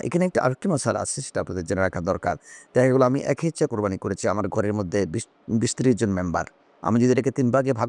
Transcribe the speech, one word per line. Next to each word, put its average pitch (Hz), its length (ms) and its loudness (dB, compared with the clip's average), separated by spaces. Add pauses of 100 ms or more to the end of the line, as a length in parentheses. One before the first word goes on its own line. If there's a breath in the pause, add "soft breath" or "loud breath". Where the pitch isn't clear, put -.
এখানে 180 200 0
একটা - 180 0
আরেকটি 131 260 -2
মশালা 113 320 0
আছে, 98 200 -6
সেটা - 200 -6
আপনাদের 90 240 -6
জেনে 95 160 -2
রাখা 92 200 0
দরকার। 87 360 -2 (380 loud breath)
দেখা 127 180 4
গেলো 131 120 6
আমি 131 160 2
এক 143 240 -2
ইচ্ছা 156 220 -2
কোরবানি 104 320 -2
করেছি, 101 300 -4
আমার 101 200 0
ঘরের 104 240 0
মধ্যে 101 340 0
বিশ, 80 200 -6 (220)
বিশ 113 280 0
ত্রিশ 123 200 4
জন 104 140 0
মেম্বার, 87 340 -2 (380)
আমি 113 180 2
যদি 123 120 6
এটাকে 127 180 0
তিন 123 200 0
ভাগে 131 220 2
ভাগ 117 160 -2